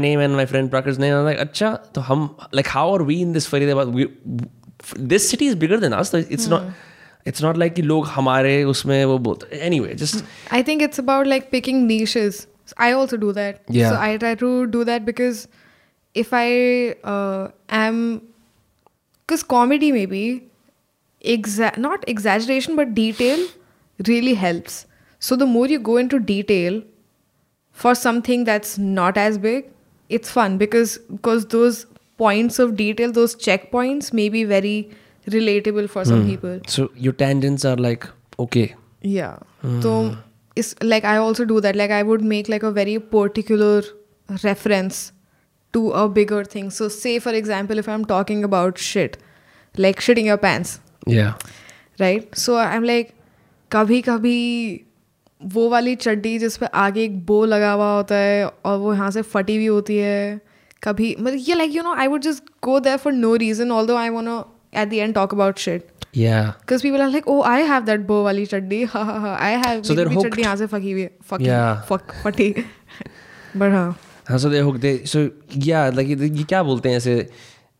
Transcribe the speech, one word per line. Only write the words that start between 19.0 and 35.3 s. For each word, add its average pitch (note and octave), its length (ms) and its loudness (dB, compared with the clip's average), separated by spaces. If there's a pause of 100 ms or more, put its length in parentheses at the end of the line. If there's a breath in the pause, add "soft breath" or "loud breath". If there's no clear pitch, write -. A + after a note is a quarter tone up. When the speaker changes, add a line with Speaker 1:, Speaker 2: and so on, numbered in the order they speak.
Speaker 2:
'cause D#4+ 160 -2 (140)
comedy C#4 360 4
maybe, G3 340 -2 (1000)
exa-, A3 540 -2
not D4+ 300 -4
exaggeration, A#3 680 -2
but C4+ 180 0
detail A#3+ 520 0 (600 soft breath)
really A#3 280 2
helps. F3 520 -4 (340 soft breath)
So - 160 0
the C4+ 100 4
more A#3+ 200 4
you D4 120 0
go A3+ 180 0
into B3+ 240 2
detail G3 600 0 (920)
for B3 220 4
something A#3+ 500 0
that's G#3+ 340 -2
not F#3+ 380 0
as G#3 220 2
big, A#3 260 -2 (440)
it's A3+ 220 -4
fun G3 280 2
because, A3 400 2 (240)
'cause A3+ 240 0
those A#3 400 2 (300)
points A3+ 420 2
of A#3+ 180 2
detail, G#3+ 360 0
those A#3 220 2
checkpoints B3 760 -2
may G#3+ 160 0
be A3 160 0
very G3+ 320 0 (600 loud breath)